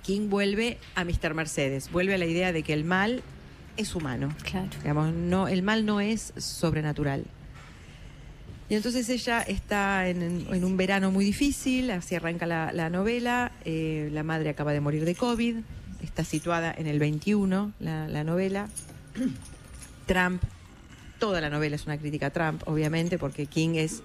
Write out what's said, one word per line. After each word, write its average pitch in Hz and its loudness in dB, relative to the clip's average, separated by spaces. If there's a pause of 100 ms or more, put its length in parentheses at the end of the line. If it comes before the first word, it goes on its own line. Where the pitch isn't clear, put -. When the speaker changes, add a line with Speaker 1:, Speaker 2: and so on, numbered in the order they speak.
Speaker 1:
King 202 0
vuelve 202 2 (180)
a 180 0
mister 170 0
Mercedes, 143 0
vuelve 185 4
a - 2
la 180 2
idea 175 2
de 160 0
que 156 -2
el 151 2
mal 196 2 (540)
es 214 -4
humano. 139 -2 (100)
Speaker 2:
Claro. 185 -4 (120)
Speaker 1:
Digamos, 151 2
no, 175 2
el 180 2
mal 214 4
no 208 2
es 208 -2
sobrenatural. 151 0 (1400)
Y 208 2
entonces 233 0
ella 247 0
está 196 2
en, 175 0
en 180 2
un 185 2
verano 190 4
muy 196 6
difícil, 254 2
así 180 -2
arranca 170 0
la, 165 0
la 165 0
novela, 240 2 (140)
eh, 160 0
la 151 -2
madre 156 0
acaba 147 0
de 147 2
morir 147 2
de 170 2
covid, 233 2 (440)
está 160 -2
situada 165 0
en 160 -4
el 147 2
veintiuno, 190 2
la, 156 -2
la 151 -2
novela. 190 0 (440)
<clears throat> - -8
Trump, 180 4 (800)
toda 190 2
la 151 0
novela 147 0
es 147 -6
una 151 -2
crítica 147 -2
a - 2
Trump, 160 0
obviamente, 160 2
porque 147 -2
King 160 4
es 156 0